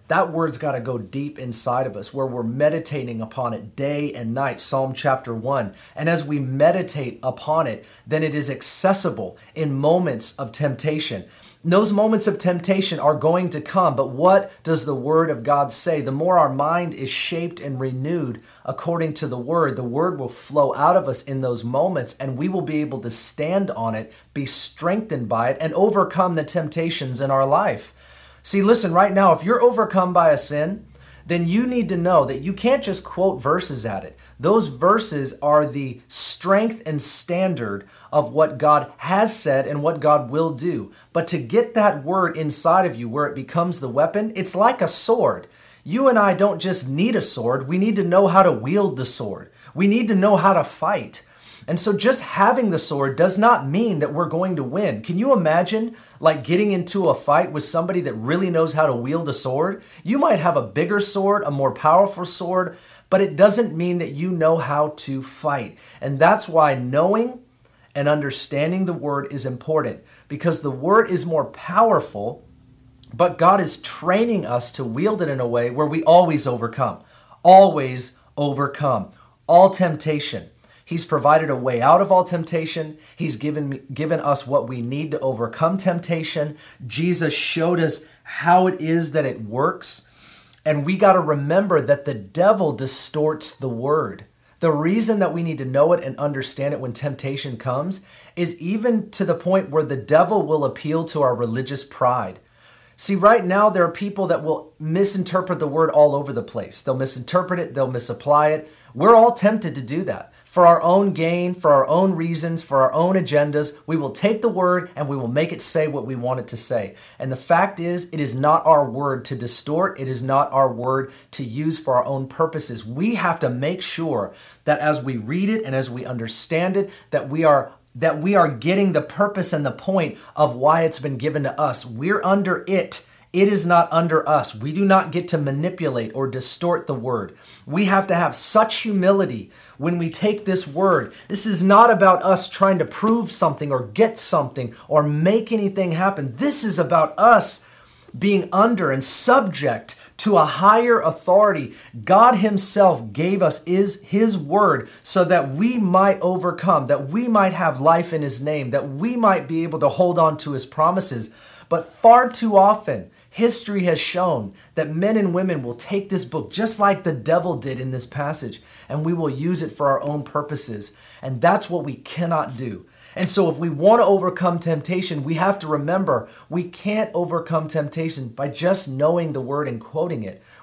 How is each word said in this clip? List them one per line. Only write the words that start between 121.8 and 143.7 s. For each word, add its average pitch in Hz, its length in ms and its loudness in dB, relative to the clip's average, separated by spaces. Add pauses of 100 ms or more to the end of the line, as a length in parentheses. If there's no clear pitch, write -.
our 123 80 2
own 135 220 -4
purposes. 156 560 -4
We 151 300 -2
have 175 280 -2
to 131 80 0
make 143 340 -4
sure 135 500 -4 (320)
that 147 140 2
as 147 240 0
we 131 140 -4
read 160 320 -4
it 220 140 -2
and 135 120 -6
as 123 160 -2
we 123 120 -10
understand 160 720 -4
it, 196 140 0 (220)
that 135 180 -2
we 156 140 -2
are, 143 280 4 (220)
that 151 240 0
we 180 160 0
are 170 160 6
getting 175 440 0
the 151 100 0
purpose 202 500 -2
and 147 100 -2
the 131 80 -2
point 185 460 -4 (180)
of 135 200 2
why 151 260 4
it's 160 180 0
been 135 180 -4
given 147 260 -4
to 131 180 -4
us. 127 240 -2
We're 135 380 -2
under 185 440 0
it. - 380 -2 (260)
It 190 160 4
is 196 160 2
not 170 300 4
under 160 340 2
us. 139 280 0
We 135 180 -8
do 196 100 0
not 190 280 4
get 175 160 -4
to 165 100 -2
manipulate 143 800 -4
or 135 100 -2
distort 143 640 -4
the 139 80 -4
word. 117 420 -6 (300)
We 175 180 0
have 190 220 2
to 185 80 2
have 170 180 0
such - 440 2
humility 190 760 0 (260)
when 170 220 -2
we 165 100 -4
take 202 360 -2
this 185 220 -2
word. 156 460 0 (140)
This - 180 -2
is 185 160 -2
not 208 300 8
about 185 320 4
us 185 260 2
trying 190 300 2
to 160 60 0
prove 226 460 -2
something 147 400 -2